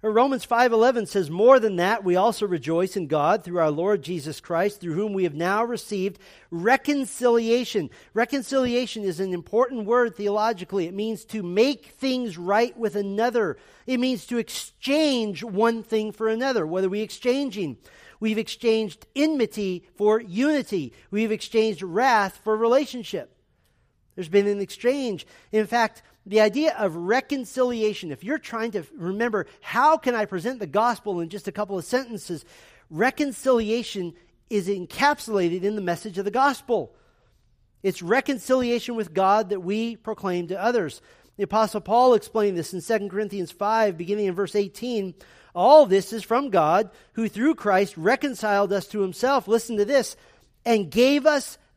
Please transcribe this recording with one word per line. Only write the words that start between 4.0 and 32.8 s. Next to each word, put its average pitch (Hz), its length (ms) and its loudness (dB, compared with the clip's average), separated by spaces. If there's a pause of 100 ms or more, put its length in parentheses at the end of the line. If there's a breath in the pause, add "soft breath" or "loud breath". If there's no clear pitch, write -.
Jesus 151 360 -8
Christ, 185 400 -2
through 170 140 -6
whom 202 200 -2
we 190 100 -2
have 165 100 -2
now 180 300 0
received 196 560 -6 (320 loud breath)
reconciliation." 233 1400 0 (240 loud breath)
Reconciliation 247 880 -2
is 180 180 -4
an 190 140 -2
important 220 540 -2
word 240 280 2
theologically. 202 720 -2
It 175 80 -8
means 214 320 -6
to 220 160 -8
make 208 460 0
things 254 500 -4
right 196 400 0
with 220 180 -4
another. 208 600 -2 (300 soft breath)
It 254 120 -2
means 247 280 -2
to 240 100 -4
exchange 240 1040 -2
one 226 380 0
thing 214 300 -2
for 220 160 -4
another. 226 400 0
What 185 160 -2
are 190 60 0
we 208 120 -4
exchanging? 214 760 -4 (400 loud breath)
We've 220 180 -2
exchanged 220 800 -2
enmity 220 800 -2
for 214 260 2
unity. 214 720 -2 (160 soft breath)
We've 208 220 -2
exchanged 220 500 -2
wrath 202 600 0
for 214 120 0
relationship. 233 800 -2 (800)
There's 175 160 -10
been 202 180 4
an 202 140 -2
exchange. 240 640 -4 (260 soft breath)
In 214 140 0
fact, 233 380 -2 (220 soft breath)
the 208 140 2
idea 233 360 6
of 196 200 4
reconciliation, 226 1160 -2
if 135 120 -12
you're 277 160 -2
trying 226 320 -6
to 185 120 -4 (120)
remember, 208 500 -2 (160 loud breath)
"How 285 360 2
can 254 180 0
I 214 100 0
present 196 340 -6
the 208 60 -6
gospel 202 540 -2
in 165 100 -6
just 196 200 -10
a - 20 -12
couple 196 260 -6
of 170 80 -6
sentences?" 233 600 -6 (440 loud breath)